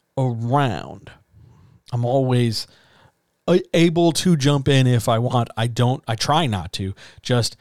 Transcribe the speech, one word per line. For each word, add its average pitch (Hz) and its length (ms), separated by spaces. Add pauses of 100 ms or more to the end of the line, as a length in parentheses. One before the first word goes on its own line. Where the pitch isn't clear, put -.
(160)
around. 117 960 (840)
I'm 120 120
always 123 640 (800)
a-, 180 140 (120)
able 170 380
to 180 240
jump 143 320
in 135 180
if 123 220
I 113 100
want. 120 380
I 113 100
don't, 120 400
I 110 80
try 151 320
not 92 280
to 95 200 (260)
just - 400